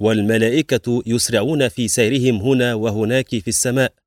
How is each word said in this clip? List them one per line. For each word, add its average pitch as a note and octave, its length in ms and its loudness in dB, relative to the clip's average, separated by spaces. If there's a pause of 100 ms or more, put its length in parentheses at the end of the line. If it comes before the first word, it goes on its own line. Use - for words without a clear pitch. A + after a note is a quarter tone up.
والملائكة A2+ 1040 0
يسرعون A#2 640 0
في A#2 200 -4
سيرهم B2 480 2
هنا B2 380 0
وهناك A2 540 -2
في A#2 200 -6
السماء، B2 440 0 (140)